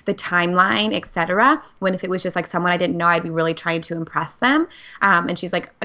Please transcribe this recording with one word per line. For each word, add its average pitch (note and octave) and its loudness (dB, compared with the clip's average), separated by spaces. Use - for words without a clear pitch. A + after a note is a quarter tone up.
the G3+ -2
timeline, F3+ 2
et - -4
cetera, G3+ 2
when F#3 0
if F#3 -6
it F3+ -4
was F3+ -2
just, F3+ -4
like, F3 0
someone F3 0
I F3 4
didn't F3 -2
know, E3+ 0
I'd E3+ 4
be E3 -8
really E3 0
trying E3 -4
to E3 -8
impress D#3+ -6
them." D4+ 2
Um, F3 4
and F3 -4
she's F3+ -4
like, E3+ -4